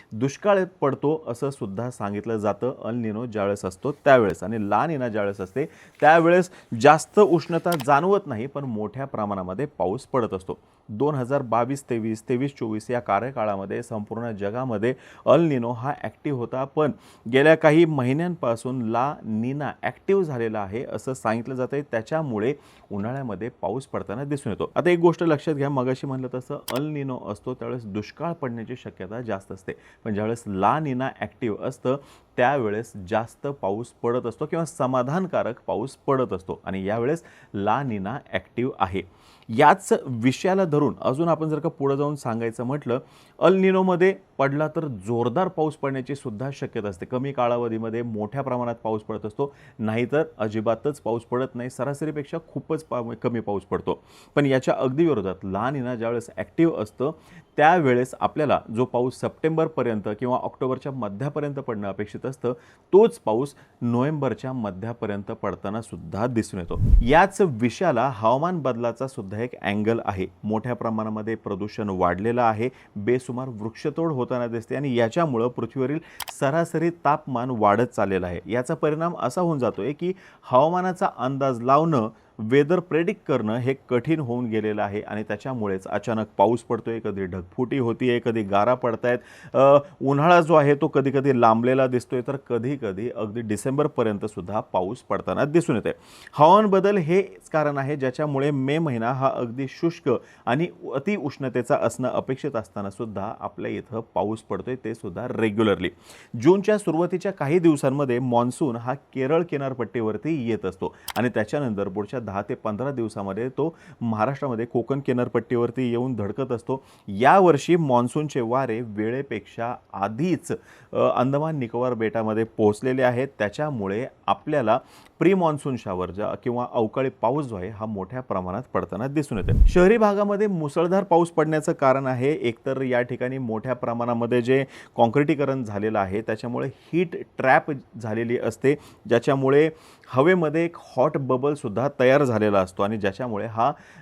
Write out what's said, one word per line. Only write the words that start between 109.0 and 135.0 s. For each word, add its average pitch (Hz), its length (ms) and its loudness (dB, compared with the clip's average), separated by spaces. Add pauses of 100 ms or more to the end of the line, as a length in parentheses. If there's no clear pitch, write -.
किनारपट्टीवरती 123 1080 -4
येत 107 140 -2
असतो 92 300 -6 (220)
आणि 120 120 0
त्याच्यानंतर 110 600 -2
पुढच्या 101 320 -6 (100)
दहा 98 180 -4
ते 135 60 -6
पंधरा 113 360 -4
दिवसामध्ये 110 580 -6
तो 147 280 -4 (240)
महाराष्ट्रामध्ये 117 640 -2
कोकण 123 360 -2
किनारपट्टीवरती 120 920 0
येऊन 123 240 -2
धडकत 107 380 -4
असतो. 131 320 -4 (240)
यावर्षी 151 680 6
मॉन्सूनचे 143 640 0
वारे 123 400 0
वेळेपेक्षा 117 920 -6 (180)
आधीच, 110 600 -2 (400)
अ, 120 220 4
अंदमान 143 440 0
निकोबार 123 360 -2
बेटामध्ये 110 500 0
पोहोचलेले 113 580 2
आहेत. 123 260 2 (100)
त्याच्यामुळे 110 680 -2 (200)
आपल्याला 117 520 0 (400)
प्री 170 160 6
मॉन्सून 151 420 0
शॉवर 92 340 -4
ज्या 101 240 -6
किंवा 120 380 -4
अवकाळी 123 360 0
पाऊस 135 380 -2
जो 113 100 -8
आहे 92 120 -8
हा 110 180 -8
मोठ्या 107 340 -8
प्रमाणात 98 420 -4 (100)
पडताना 92 340 -2
दिसून 139 320 -2
येतो. - 280 6
शहरी 190 300 6
भागामध्ये 208 500 2
मुसळधार 175 580 0
पाऊस 170 260 4
पडण्याचं 156 420 0
कारण 135 340 2
आहे 131 260 0
एकतर 131 480 -2
या 123 220 2
ठिकाणी 127 360 -4
मोठ्या 117 360 -4
प्रमाणामध्ये 120 680 0
जे 131 220 4 (320)
काँक्रिटीकरण 135 680 2